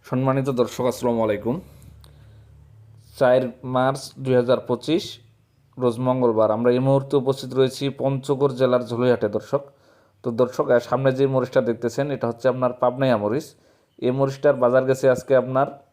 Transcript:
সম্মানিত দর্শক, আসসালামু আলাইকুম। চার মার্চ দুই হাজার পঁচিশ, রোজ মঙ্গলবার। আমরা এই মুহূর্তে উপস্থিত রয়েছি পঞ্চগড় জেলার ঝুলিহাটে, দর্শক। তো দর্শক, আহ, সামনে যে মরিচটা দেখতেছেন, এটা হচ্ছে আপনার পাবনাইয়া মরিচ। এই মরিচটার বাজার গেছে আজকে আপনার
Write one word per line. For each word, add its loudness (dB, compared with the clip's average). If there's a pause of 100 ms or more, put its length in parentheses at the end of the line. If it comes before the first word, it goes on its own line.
সম্মানিত 0
দর্শক, -2
আসসালামু 0
আলাইকুম। -2 (1600)
চার 6 (220)
মার্চ -2
দুই 0
হাজার 2 (100)
পঁচিশ, -4 (600)
রোজ 0
মঙ্গলবার। 2
আমরা 2
এই 2
মুহূর্তে 2
উপস্থিত -2
রয়েছি 0
পঞ্চগড় -2
জেলার 2
ঝুলিহাটে, 0
দর্শক। -4 (600)
তো -4
দর্শক, -2
আহ, 4
সামনে 0
যে 0
মরিচটা 0
দেখতেছেন, -2
এটা -4
হচ্ছে -2
আপনার -2
পাবনাইয়া 0
মরিচ। -2 (540)
এই -2
মরিচটার 0
বাজার 4
গেছে 2
আজকে 0
আপনার 2 (260)